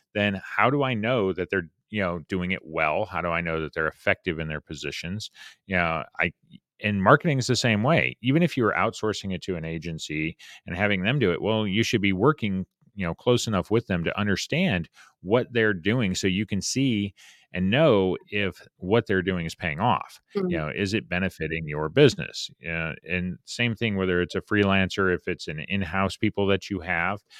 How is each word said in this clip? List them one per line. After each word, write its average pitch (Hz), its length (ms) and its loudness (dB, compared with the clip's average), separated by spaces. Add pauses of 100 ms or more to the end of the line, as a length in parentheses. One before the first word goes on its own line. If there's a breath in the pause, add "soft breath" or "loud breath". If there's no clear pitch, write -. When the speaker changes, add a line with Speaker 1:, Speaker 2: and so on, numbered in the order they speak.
(140)
Speaker 1:
then 101 280 0
how 110 280 0
do 143 140 2
I 127 100 0
know 107 400 0
that 87 160 -4
they're, 90 180 0 (220)
you 107 120 -4
know, 87 260 -2
doing 90 240 -2
it - 120 -4
well? 78 400 0
How 90 160 -4
do 87 80 -2
I 85 140 0
know 80 180 -2
that 76 140 -6
they're 80 140 0
effective 90 500 -2
in 80 100 -6
their 76 140 -6
positions? 82 680 -10 (360 soft breath)
You 95 100 -2
know, 82 280 0 (140)
I, 85 140 -2 (500)
and 101 200 0
marketing 135 360 6
is 120 100 -2
the 123 80 2
same 107 260 2
way. 110 400 2
Even 135 200 2
if 165 140 0
you're 110 180 2
outsourcing 101 600 -2
it 85 80 -6
to 92 140 -4
an 80 80 -6
agency 80 720 -6 (300 soft breath)
and 87 100 -8
having 101 260 0
them 123 160 0
do 98 140 4
it, - 100 -4
well, 110 240 0
you 101 160 2
should 110 200 0
be 98 100 4
working, 98 540 0 (280)
you 98 120 -6
know, 80 80 -4
close 123 320 2
enough 98 240 0
with 117 180 2
them 85 160 0
to 85 140 -2
understand 104 720 0 (340 soft breath)
what 110 300 2
they're 110 220 2
doing 98 400 0
so - 120 -2
you 98 200 0
can 95 160 -2
see 113 520 -2 (400 soft breath)
and 92 160 0
know 107 460 4 (140)
if 101 300 -4 (160)
what 104 300 2
they're 95 160 2
doing 87 240 -2
is 82 80 -8
paying 78 260 -6
off. - 400 -2 (160)
Speaker 2:
Mm-hmm. 185 140 -2
Speaker 1:
You 120 80 -2
know, 76 180 -4
is 95 180 -2
it 92 140 -4
benefiting 82 580 -4
your 76 220 -4
business? 107 600 2 (140)
Uh, 82 280 -6 (160)
and 90 380 -4
same 120 280 -2
thing, 104 220 -2
whether 92 240 2
it's 90 140 -2
a 90 80 -4
freelancer, 98 720 2
if - 120 -4
it's 87 220 -6
an 78 200 -8
in-house 95 480 -2
people 101 320 -2
that 98 200 0
you 95 120 -4
have, 87 400 -2 (200 soft breath)